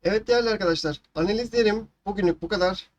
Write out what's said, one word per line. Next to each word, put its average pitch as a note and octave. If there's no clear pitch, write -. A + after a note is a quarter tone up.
Evet G#3+
değerli A#3+
arkadaşlar, E3
analizlerim A3
bugünlük F#3+
bu E3+
kadar. F#3